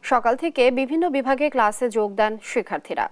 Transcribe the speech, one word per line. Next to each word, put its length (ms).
সকাল 380
থেকে 220
বিভিন্ন 300
বিভাগে 400
ক্লাসে 400
যোগ 200
দেন 140
শিক্ষার্থীরা। 600